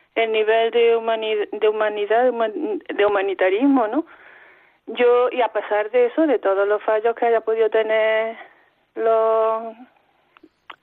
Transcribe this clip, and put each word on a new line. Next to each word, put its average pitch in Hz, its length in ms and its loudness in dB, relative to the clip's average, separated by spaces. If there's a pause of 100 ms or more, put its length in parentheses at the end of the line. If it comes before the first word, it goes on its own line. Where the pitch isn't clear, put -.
(160)
el 226 160 0
nivel 220 400 2
de 233 240 4
humani-, 220 560 -4
de 214 160 0
humanidad, 214 560 0
de 254 60 2
human-, 220 520 -4 (120)
de 202 120 2
humanitarismo, 202 840 0
¿no? 294 180 -4 (800)
Yo, 240 460 2
y 247 80 -4
a 226 80 0
pesar 208 420 -4
de 247 160 2
eso, 311 200 0
de 262 120 2
todos 196 300 0
los 208 140 0
fallos 220 340 0
que 240 100 -2
haya 226 140 2
podido 220 300 0
tener 220 680 0 (600)
los, 220 800 0 (1080)